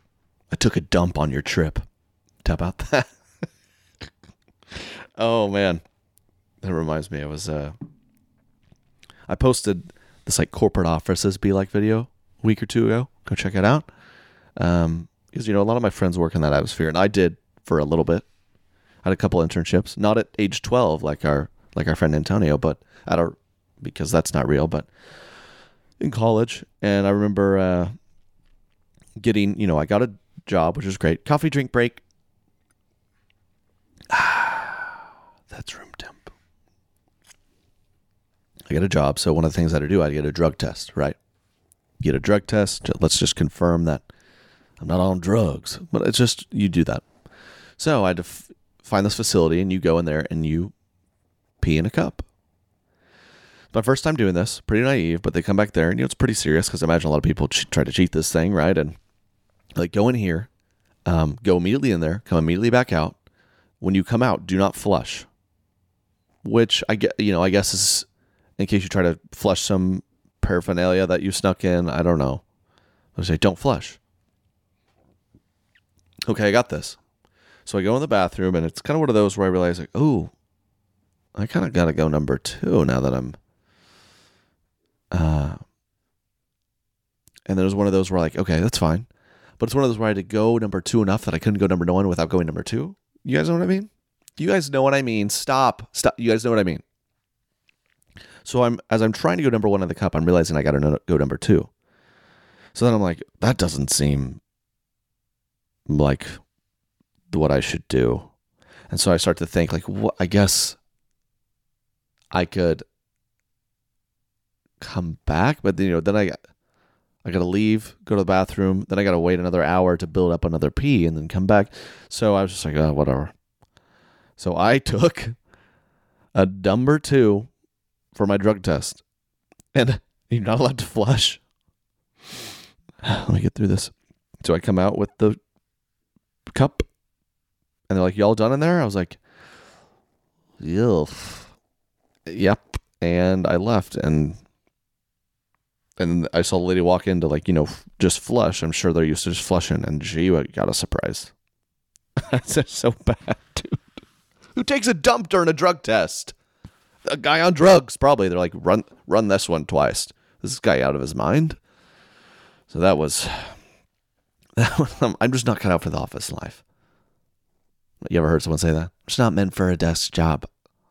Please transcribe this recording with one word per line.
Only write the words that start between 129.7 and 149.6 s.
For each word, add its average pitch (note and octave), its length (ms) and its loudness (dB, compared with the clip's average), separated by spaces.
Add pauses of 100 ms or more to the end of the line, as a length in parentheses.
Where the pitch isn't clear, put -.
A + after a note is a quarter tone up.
and B2 260 2 (300)
you're A#2 120 0
not A2+ 180 0
allowed B2 180 0
to - 80 -8
flush. A2+ 540 0 (800)
<sighs> - 800 -20
Let - 280 -4
me G2+ 100 2
get - 140 -2
through G#2+ 140 0
this. G2 220 -2 (540)
So - 100 2
I E2+ 40 0
come F#2+ 200 0
out F#2+ 200 0
with G2+ 200 -2
the G#2+ 200 2 (1160)
cup, - 280 0 (1080)
and F#2+ 80 0
they're F#2 60 2
like, F#2 140 0
"You G#2 80 2
all G#2+ 100 4
done A2 180 2
in C#3 80 0
there?" E3+ 200 2
I C#3+ 40 0
was G2+ 100 -4
like, F#2 240 -4 (1400)
"Ew. F2 460 0 (1200)
Yep." G2 500 -2 (260)
And F2+ 440 2
I - 100 2
left, G2+ 400 0
and, D2+ 400 0 (1600)
and E2+ 340 0
I E2+ 100 0
saw F#2 160 0
the F2 60 -2
lady F#2 160 2
walk F2 260 2
in F#2 140 0
to, E2 80 0
like, D2+ 180 -2
you F#2 60 0
know, D2+ 120 4
f-, - 200 -12 (140)
just - 220 2
flush. - 420 -2
I'm D#2+ 100 -4
sure F2 200 0
they're E2 120 4
used D2+ 200 -2
to F2 60 -4
just - 160 -6
flushing, E2 380 0